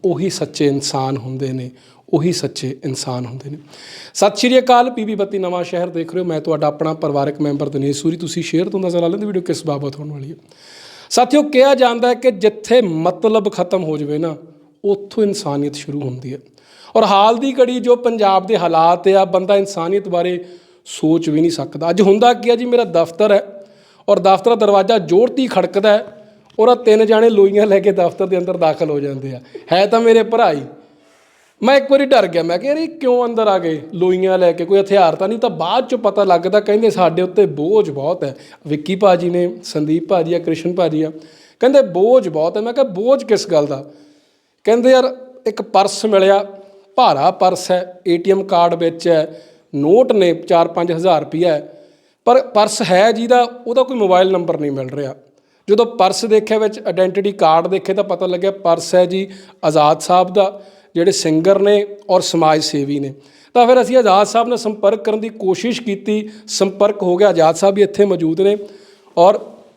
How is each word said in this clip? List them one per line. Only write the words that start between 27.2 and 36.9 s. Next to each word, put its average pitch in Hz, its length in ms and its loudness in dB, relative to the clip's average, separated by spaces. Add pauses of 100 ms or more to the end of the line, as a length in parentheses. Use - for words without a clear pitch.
ਲੋਈਆਂ 202 360 4
ਲੈ 196 140 2
ਕੇ 196 120 0
ਦਫ਼ਤਰ 175 340 -2
ਦੇ 185 120 -2
ਅੰਦਰ 180 180 -4
ਦਾਖਲ 156 340 0
ਹੋ 143 100 -2
ਜਾਂਦੇ 135 320 -8
ਆ। 123 80 -14 (320)
ਹੈ 190 140 2
ਤਾਂ 226 140 0
ਮੇਰੇ 226 220 4
ਭਰਾ 220 300 2
ਹੀ। 143 80 -4 (1000)
ਮੈਂ 269 140 4
ਇੱਕ 277 140 0
ਵਾਰੀ 277 160 4
ਡਰ 240 200 4
ਗਿਆ, 165 160 -2
ਮੈਂ 170 160 -2
ਕਿਹਾ, 269 140 -2
"ਯਾਰ, 311 100 -2
ਇਹ 320 60 -6
ਕਿਉਂ 247 380 0
ਅੰਦਰ 226 200 -2
ਆ 190 120 2
ਗਏ 165 240 -4 (120)
ਲੋਈਆਂ 185 440 0
ਲੈ 175 140 2
ਕੇ? 165 120 -6
ਕੋਈ 196 160 2
ਹਥਿਆਰ 190 340 2
ਤਾਂ 190 140 -4
ਨਹੀਂ?" 226 100 -4
ਤਾਂ 233 120 -2
ਬਾਅਦ 185 340 -4
'ਚੋਂ 254 140 -4
ਪਤਾ 208 260 0
ਲੱਗਦਾ, 185 360 2
ਕਹਿੰਦੇ, 208 300 0